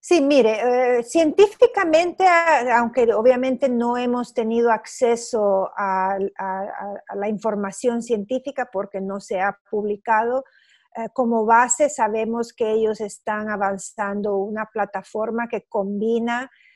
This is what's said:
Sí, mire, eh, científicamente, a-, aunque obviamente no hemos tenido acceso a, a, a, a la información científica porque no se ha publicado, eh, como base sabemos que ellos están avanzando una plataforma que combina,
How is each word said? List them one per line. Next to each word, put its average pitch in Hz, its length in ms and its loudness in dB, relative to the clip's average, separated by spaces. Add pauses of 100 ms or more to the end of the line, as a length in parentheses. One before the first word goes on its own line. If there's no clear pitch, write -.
Sí, 339 160 4
mire, 247 760 2
eh, 233 60 -2
científicamente, 359 1200 4
a-, 320 540 4
aunque 233 340 2
obviamente 254 540 2
no 240 280 0
hemos 247 380 -4
tenido 233 380 2
acceso 220 1040 0
a, 190 400 -2
a, - 20 -6 (260)
a, 196 500 -8 (120)
a - 80 -12
la 202 140 -6
información 220 760 -4
científica 247 680 -6
porque 196 280 -8
no 196 200 -8
se 190 200 -6
ha 196 160 -2 (140)
publicado, 220 760 -2 (520)
eh, 226 160 -8
como 233 320 0
base 233 440 4
sabemos 226 640 -2
que 220 200 -2
ellos 220 280 0
están 214 480 -8
avanzando 202 920 -4
una 214 340 -6
plataforma 220 760 -6
que 226 220 -8
combina, 226 800 -4 (260)